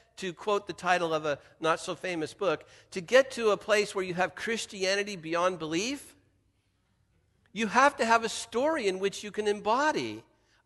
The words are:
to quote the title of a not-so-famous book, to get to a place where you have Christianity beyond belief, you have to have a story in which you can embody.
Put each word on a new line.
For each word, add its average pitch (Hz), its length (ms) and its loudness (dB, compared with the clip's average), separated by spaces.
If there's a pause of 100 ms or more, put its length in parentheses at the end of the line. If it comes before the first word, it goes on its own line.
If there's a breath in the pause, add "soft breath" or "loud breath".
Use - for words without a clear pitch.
(160 loud breath)
to 185 160 -6
quote 202 340 -2
the 175 60 -6
title 175 400 0
of 156 140 -2
a 143 140 -2 (200 loud breath)
not-so-famous 165 720 -2
book, 165 320 -2 (280 loud breath)
to 190 100 -6
get 262 300 4
to 226 180 0
a 196 80 4
place 208 360 0
where 190 100 -2
you 180 100 -6
have 180 200 -2
Christianity 202 840 -4
beyond 170 420 0
belief, 180 560 -4 (1400)
you 220 160 -2
have 262 300 4
to 247 80 0
have 226 180 4
a 226 60 -2
story 277 580 -2
in 190 140 0
which 196 240 -4
you 208 80 -10
can 208 160 -2
embody. 202 760 0 (440 soft breath)